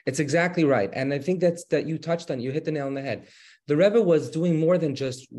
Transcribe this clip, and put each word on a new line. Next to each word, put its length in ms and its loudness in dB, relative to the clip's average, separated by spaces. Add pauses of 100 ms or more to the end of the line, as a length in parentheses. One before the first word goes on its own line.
It's 140 -2
exactly 440 0
right. 280 2
And 200 -4
I 60 -2
think 220 -2
that's, 260 0
that 220 -2
you 100 -4
touched 320 -4
on, 100 -6
you 120 -6
hit 120 -4
the 60 -6
nail 160 -4
on 80 -6
the 80 -6
head. 240 -8 (400)
The 100 2
Rebbe 240 4
was 300 2
doing 300 0
more 180 4
than 160 -2
just 320 -6 (120)